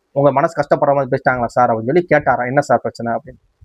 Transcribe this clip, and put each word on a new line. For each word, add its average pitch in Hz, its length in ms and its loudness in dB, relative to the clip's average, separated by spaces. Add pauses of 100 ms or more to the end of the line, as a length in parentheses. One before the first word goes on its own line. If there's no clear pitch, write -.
(120)
உங்க 139 200 2
மனசு 147 280 0
கஷ்டப்படுற 143 340 0
மாதிரி 139 160 -2
பேசிட்டாங்களா 127 360 -2
சார்?" 123 240 2
அப்படின்னு 110 160 -2
சொல்லி 175 240 0
கேட்டாராம், 139 360 0
"என்ன 135 140 0
சார் 123 200 2
பிரச்சனை?" 117 320 -6
அப்படின்னு. 123 280 -10 (240)